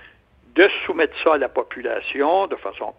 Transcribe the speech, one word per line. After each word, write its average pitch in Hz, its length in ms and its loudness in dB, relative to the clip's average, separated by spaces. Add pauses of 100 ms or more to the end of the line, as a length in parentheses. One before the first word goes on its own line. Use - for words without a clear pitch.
(560)
de 190 140 8 (160)
soumettre 165 380 0
ça 160 100 4
à 151 40 4
la 135 120 -2
population 139 960 -2
de 147 100 -6
façon 107 400 -10